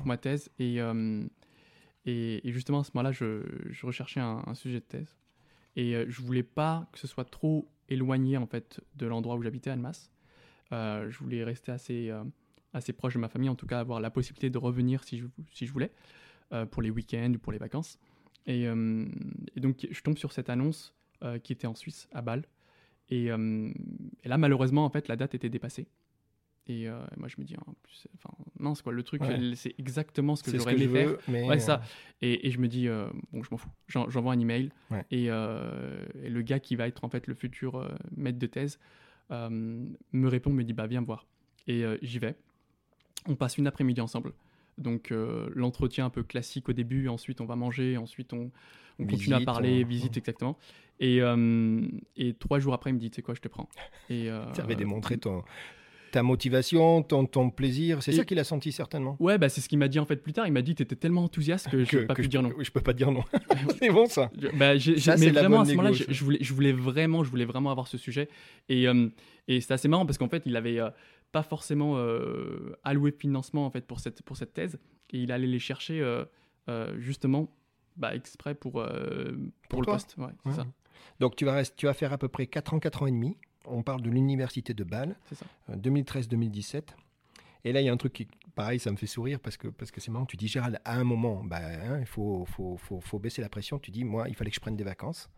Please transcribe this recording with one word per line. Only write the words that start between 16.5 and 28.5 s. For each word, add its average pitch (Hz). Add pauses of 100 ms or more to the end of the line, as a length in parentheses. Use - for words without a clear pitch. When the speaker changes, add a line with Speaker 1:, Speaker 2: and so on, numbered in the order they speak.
Speaker 1:
euh, 117
pour 113
les 113
week-ends 117
ou 117
pour -
les 107
vacances. - (480)
Et, 123
euh, 113 (520)
et -
donc, 131
je -
tombe 151
sur 151
cette -
annonce, 131 (280)
euh, 120
qui -
était 117
en 113
Suisse, -
à 123
Bâle. 120 (680)
Et, 120
euh, 110 (500)
et 123
là, 127
malheureusement, 139
en 143
fait, 147
la 117
date 135
était 123
dépassée. 120 (800)
Et, 113
euh, 117 (160)
moi, -
je 127
me 143
dis, 151
en - (100)
plus, -
c'est, -
enfin, - (300)